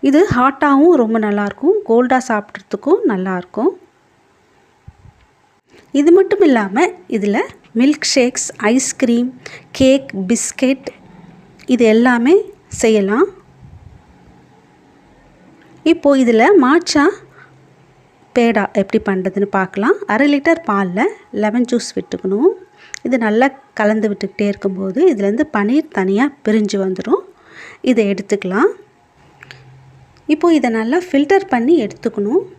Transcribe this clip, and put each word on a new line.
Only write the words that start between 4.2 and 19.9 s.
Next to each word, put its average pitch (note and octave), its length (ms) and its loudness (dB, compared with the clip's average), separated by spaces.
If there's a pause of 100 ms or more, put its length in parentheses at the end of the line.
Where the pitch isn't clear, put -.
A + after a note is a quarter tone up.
இது D4 200 0
மட்டும் G4 380 4
இல்லாம A3 360 0 (320)
இதுல G#3 220 -2 (420)
மில்க் C#4+ 340 0
ஷேக்ஸ், B3 360 0 (240)
ஐஸ்கிரீம், B3 680 -2 (380)
கேக், C4+ 340 2 (160)
பிஸ்கெட் C4 580 -2 (800)
இது A#3+ 200 2 (100)
எல்லாமே A#3+ 400 4 (320)
செய்யலாம். A3 600 0 (2500)
இப்போ D4+ 400 2
இதுல A3+ 220 4 (180)
மாட்சா D4 420 2 (1300)
பேடா A#3 280 2 (180)
எப்படி G3 240 0
பண்றதுன்னு F#3+ 500 -2
பார்க்கலாம். G3 420 -2 (100)